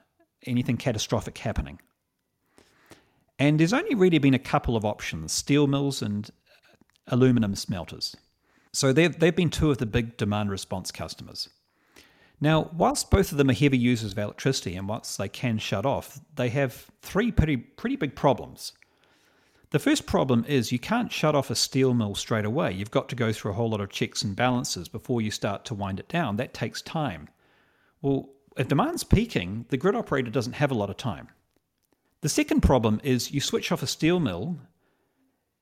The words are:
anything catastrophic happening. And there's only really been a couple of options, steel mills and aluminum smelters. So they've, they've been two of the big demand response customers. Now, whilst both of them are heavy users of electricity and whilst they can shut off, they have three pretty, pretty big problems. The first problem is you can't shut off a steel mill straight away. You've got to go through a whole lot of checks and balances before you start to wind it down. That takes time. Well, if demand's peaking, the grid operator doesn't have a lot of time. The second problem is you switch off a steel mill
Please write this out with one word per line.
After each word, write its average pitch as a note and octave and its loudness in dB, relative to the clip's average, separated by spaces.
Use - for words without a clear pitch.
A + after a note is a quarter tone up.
anything A#2+ 0
catastrophic - -2
happening. - -6
And D3+ 4
there's E3 4
only E4+ 0
really F#3 6
been C3+ 6
a B2 4
couple C3 0
of G#2 -2
options, - -6
steel C#3+ 2
mills C#3 -2
and G#2 -4
aluminum A#2+ 4
smelters. - -8
So C3+ 4
they've, D#3+ 4
they've F3 4
been E3+ 4
two D#3 2
of C3+ 2
the B2 -2
big A#2 -2
demand G#2 0
response F#2+ -8
customers. - -12
Now, D#3 2
whilst A3+ 2
both G3 4
of C#3+ 0
them C#3 6
are B2+ 4
heavy C3+ 4
users A#2 0
of G2+ -8
electricity - -4
and G2 -6
whilst - -8
they G2+ -4
can A#2 -4
shut G2+ -4
off, - -4
they B2 -2
have C#3 -4
three A3 -2
pretty, D#3 2
pretty A#3+ -6
big D3 -6
problems. - 0
The D3+ 0
first - 0
problem B2+ 2
is C3 0
you B2 0
can't A3+ -2
shut D3+ 2
off C#3 0
a B2 -4
steel C3 2
mill G#2+ 0
straight G#2+ -2
away. A#2+ -2
You've G2 -6
got - 0
to A#2+ -6
go A2+ 0
through G#2+ -6
a - -8
whole A2+ -2
lot G#2+ -2
of G2 -6
checks - -4
and G2 -4
balances B2 0
before A#2 -4
you G#2+ -2
start G2+ -6
to A#2 -8
wind G2 -4
it - -16
down. C3+ -2
That C3+ -4
takes - -8
time. G2 -6
Well, C#3 0
if C3+ -2
demand's B3+ 2
peaking, A#2 0
the C#3 -2
grid F#3 2
operator C3+ -2
doesn't A#2+ -2
have D3 2
a C3+ -2
lot G2+ 0
of F#2+ -10
time. E2 -6
The D3+ -2
second D4 2
problem A2+ 6
is B2+ 0
you C#3 -2
switch - -2
off E3+ -2
a C3+ -4
steel E3+ 2
mill B2 -2